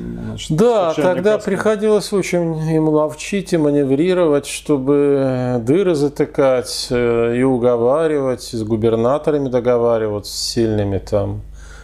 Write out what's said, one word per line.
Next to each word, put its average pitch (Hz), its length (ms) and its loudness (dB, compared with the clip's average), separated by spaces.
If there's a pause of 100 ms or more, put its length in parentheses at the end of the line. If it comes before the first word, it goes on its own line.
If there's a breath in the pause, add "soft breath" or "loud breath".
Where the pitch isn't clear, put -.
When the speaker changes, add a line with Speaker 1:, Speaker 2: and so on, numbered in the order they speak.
(240)
Speaker 1:
значит, 110 300 -6
Speaker 2:
Да, 196 380 2
Speaker 1:
случайный 175 220 2
Speaker 2:
тогда 190 180 2
Speaker 1:
каскад. 208 120 -4
Speaker 2:
приходилось 208 680 0
очень 165 580 -2
им 156 160 2
ловчить 151 640 -2
и 175 60 2
маневрировать, 147 880 2
чтобы 135 1200 0
дыры 175 300 2
затыкать, 139 960 0
э, 117 460 0
и 123 60 2
уговаривать, 131 1080 0
и 120 40 -6
с 110 60 -4
губернаторами 117 840 0
договариваться, 117 840 0
с - 80 -10
сильными 104 600 0
там, 101 420 -4 (420 loud breath)